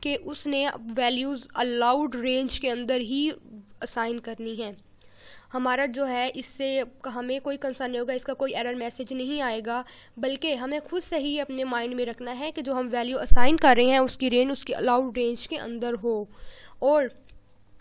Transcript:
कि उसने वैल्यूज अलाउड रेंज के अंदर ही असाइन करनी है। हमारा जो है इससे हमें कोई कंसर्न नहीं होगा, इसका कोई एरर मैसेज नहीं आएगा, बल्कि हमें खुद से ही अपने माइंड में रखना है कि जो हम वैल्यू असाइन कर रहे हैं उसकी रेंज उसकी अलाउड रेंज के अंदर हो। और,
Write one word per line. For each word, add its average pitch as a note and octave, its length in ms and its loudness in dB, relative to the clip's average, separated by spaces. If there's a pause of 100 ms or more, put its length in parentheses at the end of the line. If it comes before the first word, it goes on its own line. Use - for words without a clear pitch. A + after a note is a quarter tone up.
कि C#4+ 140 -2
उसने C#4+ 520 -2 (120)
वैल्यूज B3 760 -2
अलाउड B3 600 2
रेंज B3+ 420 -2
के C4+ 100 -2
अंदर A#3+ 320 -2
ही C#4 300 0 (520)
असाइन A#3 360 -4
करनी A3+ 380 -10
है। G#3 200 -8 (760)
हमारा B3+ 340 0
जो C4+ 180 -2
है B3 260 -2
इससे C4+ 540 -4 (220)
हमें B3 340 -4
कोई C#4 160 -4
कंसर्न C4 340 -6
नहीं A#3+ 100 -4
होगा, B3 140 -4
इसका B3+ 180 -6
कोई C4+ 200 -4
एरर A#3+ 220 -4
मैसेज A#3+ 380 -8
नहीं C4 280 -4
आएगा, A#3 440 -4 (340)
बल्कि C#4 360 -2
हमें C4 260 -4
खुद E4+ 220 -6
से E4 160 -4
ही C#4+ 200 -2
अपने C4+ 260 -4
माइंड B3 300 -2
में B3 100 -2
रखना A#3 260 -8
है C4+ 200 -6
कि D#4 120 -8
जो B3+ 120 -2
हम B3+ 140 -2
वैल्यू A#3+ 280 -2
असाइन B3 400 10
कर C4+ 200 6
रहे A#3+ 100 4
हैं C4 140 6
उसकी C4 280 0
रेंज B3 220 4
उसकी C4+ 220 -6
अलाउड B3 460 0
रेंज A#3+ 280 -4
के D#4+ 100 -6
अंदर A#3 380 -6
हो। G#3+ 340 -4 (540)
और, C#4 420 2 (560)